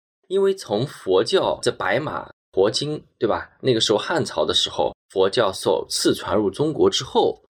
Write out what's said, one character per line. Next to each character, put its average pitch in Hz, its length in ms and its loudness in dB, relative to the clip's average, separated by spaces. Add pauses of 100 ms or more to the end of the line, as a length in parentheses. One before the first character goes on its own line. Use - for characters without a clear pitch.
(280)
因 - 120 -2
为 190 140 2
从 113 320 -2
佛 95 360 0
教 123 400 0
这 - 80 0
白 98 300 -2
马 117 300 -8 (220)
佛 98 180 4
经， 147 320 -4 (160)
对 113 100 0
吧？ 90 220 -4 (100)
那 131 140 2
个 113 60 0
时 110 120 2
候 104 60 4
汉 160 260 -2
朝 78 220 -2
的 87 80 -2
时 - 160 -2
候， - 240 -2 (160)
佛 95 180 2
教 98 240 0
首 - 380 0
次 - 240 2
传 92 200 -4
入 101 160 0
中 147 220 -2
国 98 160 4
之 98 160 0
后， - 460 0